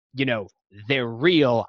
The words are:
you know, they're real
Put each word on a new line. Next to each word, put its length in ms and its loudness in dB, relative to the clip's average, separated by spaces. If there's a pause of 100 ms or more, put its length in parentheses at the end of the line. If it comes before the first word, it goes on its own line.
(140)
you 120 -4
know, 220 -4 (420)
they're 180 -2
real 600 2